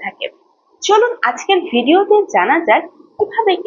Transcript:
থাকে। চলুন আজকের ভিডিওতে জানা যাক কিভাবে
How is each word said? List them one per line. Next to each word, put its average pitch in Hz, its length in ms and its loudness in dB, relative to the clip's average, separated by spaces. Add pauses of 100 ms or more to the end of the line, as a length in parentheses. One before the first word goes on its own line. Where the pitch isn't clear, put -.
থাকে। - 220 -12 (540)
চলুন 440 320 2 (160)
আজকের 370 300 -2 (120)
ভিডিওতে 285 460 2 (160)
জানা 208 240 2 (100)
যাক 269 160 2 (340)
কিভাবে 415 360 0 (140)